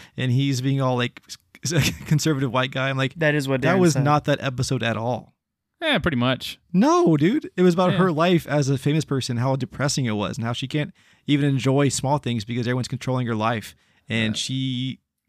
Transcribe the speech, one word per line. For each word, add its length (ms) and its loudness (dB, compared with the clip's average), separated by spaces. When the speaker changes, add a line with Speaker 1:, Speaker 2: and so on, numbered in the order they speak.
Speaker 1:
and 160 -2
he's 300 2
being 180 0
all, 160 0
like, 260 -4
s-, 80 -4
s-, 160 2
<laughs> 60 -14
conservative 480 0
white 180 0
guy. 180 -2
I'm 80 -2
like, 180 -2
Speaker 2:
That 200 0
is 120 0
what 140 0
Speaker 1:
"That 140 2
Speaker 2:
Darren 40 4
Speaker 1:
was 140 4
Speaker 2:
said. 100 0
Speaker 1:
not 220 2
that 160 2
episode 420 -2
at 120 0
all." 380 -6
Speaker 3:
Eh, 160 0
pretty 200 0
much. 420 -2
Speaker 1:
No, 460 4
dude. 400 0
It 60 0
was 100 6
about 200 2
Speaker 3:
Yeah. 40 2
Speaker 1:
her 140 2
life 360 2
as 220 0
a 80 0
famous 280 0
person, 320 -4
how 180 0
depressing 500 -4
it 100 0
was, 220 -4
and 80 -6
how 80 -4
she 140 -6
can't 260 -4
even 240 2
enjoy 400 2
small 300 -2
things 260 -4
because 220 -4
everyone's 200 -2
controlling 400 -4
her 80 -2
life. 400 -2
And 280 -2
Speaker 3:
Yeah. 40 -6
Speaker 1:
she 600 -4